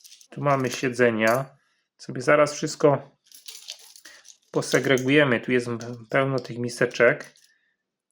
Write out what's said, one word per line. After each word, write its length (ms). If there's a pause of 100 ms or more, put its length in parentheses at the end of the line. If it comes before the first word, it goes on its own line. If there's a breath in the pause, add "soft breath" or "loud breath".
(300)
Tu 120
mamy 300
siedzenia. 840 (400)
Sobie 240
zaraz 320
wszystko 640 (1300 loud breath)
posegregujemy. 880
Tu 120
jest 160
m-, 120 (300)
pełno 300
tych 200
miseczek. 760 (800)